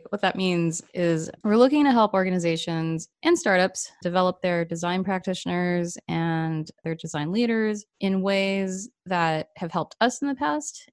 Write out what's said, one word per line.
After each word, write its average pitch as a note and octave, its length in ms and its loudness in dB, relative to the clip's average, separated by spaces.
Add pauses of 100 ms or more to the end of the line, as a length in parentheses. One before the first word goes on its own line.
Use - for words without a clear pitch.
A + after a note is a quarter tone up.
what G3+ 120 -6
that F#3 140 0
means F3 480 0 (100)
is E3+ 380 0 (120)
we're G#3+ 140 2
looking C#4 260 6
to C#4 80 4
help A3 220 4
organizations E3 960 0 (140)
and E4+ 140 4
startups F#3+ 540 0 (120)
develop F3+ 400 0
their F3 220 0
design F3 380 -2
practitioners F3+ 920 -2 (100)
and D#3+ 600 -2 (140)
their E3 100 -4
design D#3+ 380 -6
leaders A3 540 0 (160)
in F#3+ 200 0
ways G3 640 -2 (200)
that E3 400 0 (100)
have E3+ 140 -8
helped E3 280 -4
us A#3+ 220 2
in C#4+ 60 -2
the C#4 80 -2
past, D4 580 -4